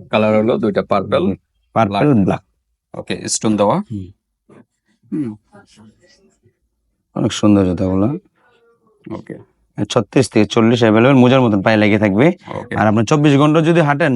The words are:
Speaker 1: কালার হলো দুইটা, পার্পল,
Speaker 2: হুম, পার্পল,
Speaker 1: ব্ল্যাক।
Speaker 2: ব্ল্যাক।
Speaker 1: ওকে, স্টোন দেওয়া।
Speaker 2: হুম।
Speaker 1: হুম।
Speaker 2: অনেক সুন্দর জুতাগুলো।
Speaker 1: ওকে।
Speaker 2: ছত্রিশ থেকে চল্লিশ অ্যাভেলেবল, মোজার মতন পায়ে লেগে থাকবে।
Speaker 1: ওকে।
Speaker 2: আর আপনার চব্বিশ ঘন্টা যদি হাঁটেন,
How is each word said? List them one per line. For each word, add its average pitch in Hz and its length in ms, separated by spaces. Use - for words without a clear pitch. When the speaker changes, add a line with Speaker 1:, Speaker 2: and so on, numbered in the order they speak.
Speaker 1:
কালার 107 280
হলো 110 200
দুইটা, 104 240
পার্পল, 101 320
Speaker 2:
হুম, 185 120
পার্পল, 107 320
Speaker 1:
ব্ল্যাক। 117 180
Speaker 2:
ব্ল্যাক। 87 180
Speaker 1:
ওকে, - 220
স্টোন 110 280
দেওয়া। 104 200
Speaker 2:
হুম। 104 300
Speaker 1:
হুম। 294 180
Speaker 2:
অনেক 113 160
সুন্দর 101 340
জুতাগুলো। 92 420
Speaker 1:
ওকে। - 300
Speaker 2:
ছত্রিশ - 400
থেকে 104 160
চল্লিশ 113 360
অ্যাভেলেবল, 117 340
মোজার 127 260
মতন 110 200
পায়ে 110 160
লেগে 104 220
থাকবে। 104 280
Speaker 1:
ওকে। - 520
Speaker 2:
আর 104 80
আপনার 110 180
চব্বিশ 147 320
ঘন্টা 151 240
যদি 165 260
হাঁটেন, 143 280